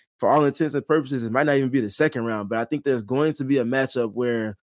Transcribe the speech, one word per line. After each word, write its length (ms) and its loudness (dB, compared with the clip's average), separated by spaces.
For 100 2
all 160 6
intents 300 0
and 100 -4
purposes, 400 0
it 60 -4
might 140 2
not 100 4
even 140 2
be 120 0
the 80 -2
second 360 0
round, 240 -4
but 100 -2
I 60 -2
think 180 -6
there's 200 0
going 300 0
to 120 -6
be 120 2
a 60 2
matchup 500 -2
where 440 -2